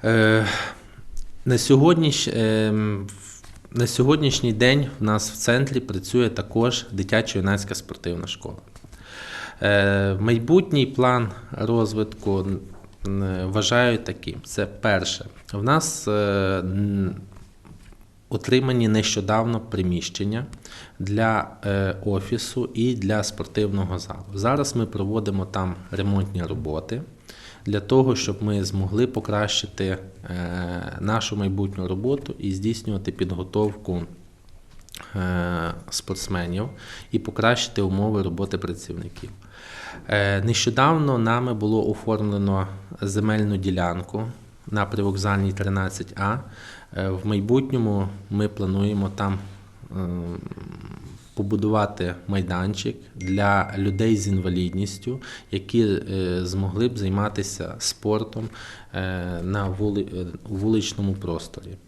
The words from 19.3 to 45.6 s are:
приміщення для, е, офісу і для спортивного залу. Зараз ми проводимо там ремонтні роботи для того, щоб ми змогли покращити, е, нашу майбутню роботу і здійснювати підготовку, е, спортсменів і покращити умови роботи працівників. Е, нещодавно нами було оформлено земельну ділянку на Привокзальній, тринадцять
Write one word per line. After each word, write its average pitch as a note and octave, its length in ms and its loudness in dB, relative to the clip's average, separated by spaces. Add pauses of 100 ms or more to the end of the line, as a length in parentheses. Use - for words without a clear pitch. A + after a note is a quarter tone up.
приміщення G2 840 -2 (520)
для, G#2+ 520 2 (140)
е, G2 400 2
офісу G2+ 680 -2
і A#2+ 200 2
для G#2 280 0
спортивного G2 760 -2
залу. F2+ 260 -10 (100)
Зараз B2 420 0
ми A2+ 100 2
проводимо G2+ 600 -2
там F#2 280 -2 (160)
ремонтні G2 520 0
роботи D#2 600 -4 (640)
для G2+ 140 0
того, C3 360 6
щоб - 260 -2
ми G#2 220 2
змогли G2 420 2
покращити, G#2 800 -2
е, F2+ 1160 -6
нашу G#2+ 360 0
майбутню G2 520 -2
роботу A#2+ 500 -2
і G2 140 -4
здійснювати G2+ 600 -2
підготовку, F#2 880 -2 (1120)
е, F2 580 -2 (160)
спортсменів F#2 760 -4 (420)
і A2 80 0
покращити A2 640 0
умови G2 400 2
роботи F#2 360 -2
працівників. F2+ 720 -8 (800)
Е, G2+ 320 4
нещодавно C3 760 4
нами A#2+ 360 2
було G#2+ 360 2
оформлено G2+ 760 0 (320)
земельну G#2 560 2
ділянку F2+ 680 0 (420)
на G#2 200 0
Привокзальній, G2 680 0
тринадцять F#2+ 640 -2